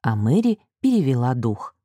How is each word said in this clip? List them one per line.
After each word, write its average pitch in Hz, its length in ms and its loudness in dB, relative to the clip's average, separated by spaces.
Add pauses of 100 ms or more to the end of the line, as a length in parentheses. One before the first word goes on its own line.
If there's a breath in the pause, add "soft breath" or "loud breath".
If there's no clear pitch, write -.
а 110 140 0
Мэри 202 440 0 (200)
перевела 135 540 0
дух. 113 400 -4 (100)